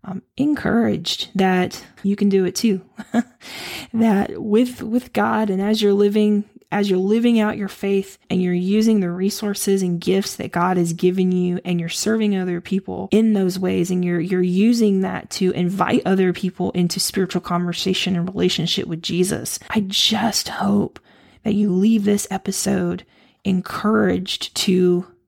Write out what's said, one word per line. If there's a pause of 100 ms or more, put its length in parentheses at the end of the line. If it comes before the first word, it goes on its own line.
um, (140)
encouraged
that (200)
you
can
do
it
too. (300)
<laughs> (720)
That
with,
with
God,
and
as
you're
living, (300)
as
you're
living
out
your
faith (100)
and
you're
using
the
resources
and
gifts
that
God
has
given
you,
and
you're
serving
other
people
in
those
ways,
and
you're,
you're
using
that
to
invite
other
people
into
spiritual
conversation
and
relationship
with
Jesus, (100)
I
just
hope (460)
that
you
leave
this
episode (380)
encouraged
to (220)